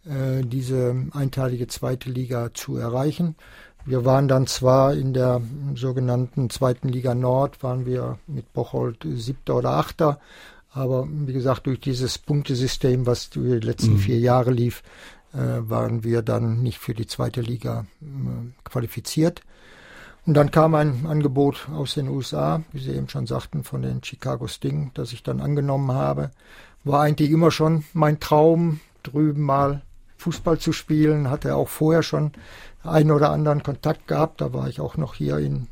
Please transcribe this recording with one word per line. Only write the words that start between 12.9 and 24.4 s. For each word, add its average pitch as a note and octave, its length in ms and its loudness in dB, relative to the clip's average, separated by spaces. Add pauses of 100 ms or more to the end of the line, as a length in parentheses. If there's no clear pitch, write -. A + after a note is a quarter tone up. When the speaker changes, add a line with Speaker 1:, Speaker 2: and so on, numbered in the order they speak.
Speaker 1:
was A#2+ 240 -2
die C#3+ 100 -6
letzten A#2 540 2
Speaker 2:
Mhm. G#2 40 4
Speaker 1:
vier A#2 200 2
Jahre B2 340 4
lief, A#2+ 300 0 (520)
äh, C#3 40 -8 (220)
waren A2+ 420 -2
wir A#2 200 0
dann A2+ 400 0
nicht B2 160 -2
für - 160 -6
die A2 120 -6
zweite B2 360 -4
Liga, A#2 440 -6 (140)
äh, D3+ 60 -18 (580)
qualifiziert. - 800 -2 (800)
Und D#3+ 100 2
dann C#3+ 160 6
kam D#3+ 240 6
ein D3+ 320 0
Angebot C#3+ 680 0
aus D3 220 -6
den C3+ 140 -4
U C#3 120 -4
S A#2+ 140 -8
A, D3+ 280 0 (100)
wie C#3+ 80 -10
Sie C3 120 -6
eben C3+ 160 -4
schon C3+ 180 -6
sagten, C3 380 -6
von C3 180 -6
den B2+ 200 -4
Chicago C3 440 -8